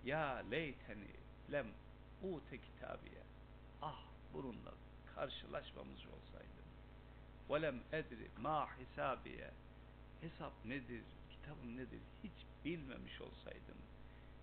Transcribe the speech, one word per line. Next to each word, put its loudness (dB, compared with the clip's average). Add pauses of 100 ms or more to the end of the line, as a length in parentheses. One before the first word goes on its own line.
يَا 6
لَيْتَنِي 2 (360)
لَمْ 6 (580)
اُوْتَ 2
كِتَابِيَ. -4 (640)
Ah, 0 (320)
bununla 0 (420)
karşılaşmamış -2
olsaydım. -8 (840)
وَلَمْ 8 (140)
اَدْرِ 0
مَا 8
حِسَابِيَ. 2 (720)
Hesap 0 (120)
nedir, 0 (280)
kitabım -4
nedir -2 (220)
hiç -2 (320)
bilmemiş 2
olsaydım. -4 (640)